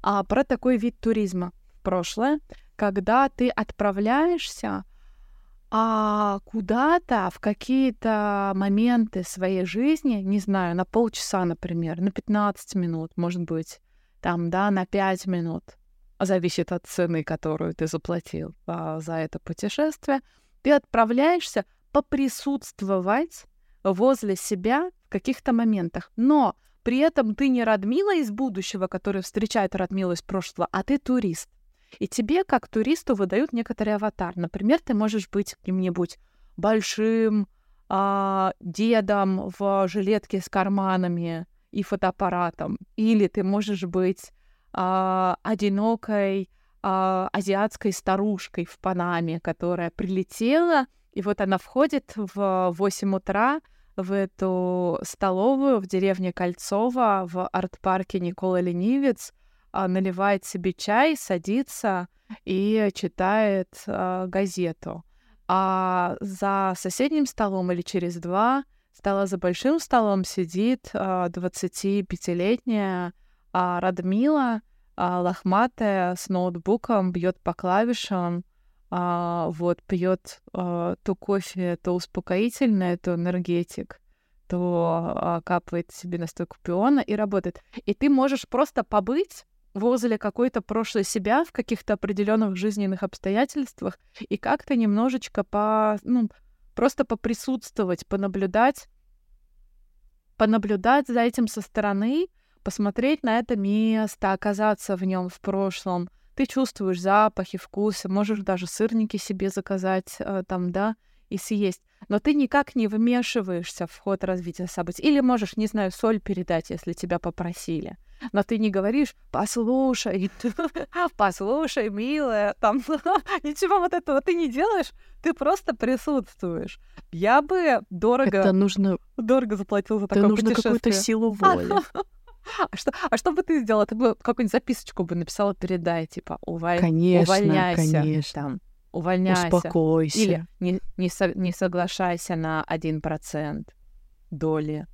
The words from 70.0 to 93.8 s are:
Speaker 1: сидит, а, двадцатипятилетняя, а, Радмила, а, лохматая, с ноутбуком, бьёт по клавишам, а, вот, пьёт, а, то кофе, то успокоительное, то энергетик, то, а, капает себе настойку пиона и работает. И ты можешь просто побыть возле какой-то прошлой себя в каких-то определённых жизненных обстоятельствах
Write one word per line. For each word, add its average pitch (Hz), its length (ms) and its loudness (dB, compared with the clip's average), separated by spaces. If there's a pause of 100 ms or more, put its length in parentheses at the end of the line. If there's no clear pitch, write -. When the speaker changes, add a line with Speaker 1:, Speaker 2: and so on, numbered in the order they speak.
Speaker 1:
сидит, 185 720 -2
а, 185 340 -2
двадцатипятилетняя, 185 1800 -2 (400)
а, 180 280 0
Радмила, 220 840 2 (340)
а, 180 240 0
лохматая, 185 920 2
с - 140 -10
ноутбуком, 185 840 0
бьёт 180 280 -2
по 175 120 -4
клавишам, 185 920 0 (460)
а, 175 600 -2
вот, 170 340 0
пьёт, 185 560 -2 (120)
а, 175 500 -2
то 196 120 -2
кофе, 180 640 -2
то 180 180 -2
успокоительное, 185 1000 0
то 175 180 -4
энергетик, 175 840 -4 (480)
то, 170 640 0
а, 170 280 -2
капает 175 500 -4
себе 175 260 -8
настойку 170 440 -8
пиона 214 360 2
и 208 160 -2
работает. 202 480 -2 (240)
И 202 80 0
ты 285 160 2
можешь 269 380 2
просто 254 340 0
побыть 233 640 -2 (280)
возле 226 440 0
какой-то 240 420 -2
прошлой 214 440 -2
себя 226 400 0
в - 80 -10
каких-то 220 420 -2
определённых 208 640 0
жизненных 196 480 -2
обстоятельствах 220 920 -2 (220)